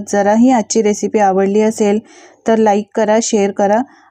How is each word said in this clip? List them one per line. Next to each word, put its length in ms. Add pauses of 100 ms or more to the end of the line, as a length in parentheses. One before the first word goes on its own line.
जराही 440
आजची 300
रेसिपी 400
आवडली 400
असेल 380 (480)
तर 100
लाईक 380
करा, 280
शेअर 280
करा 300 (300)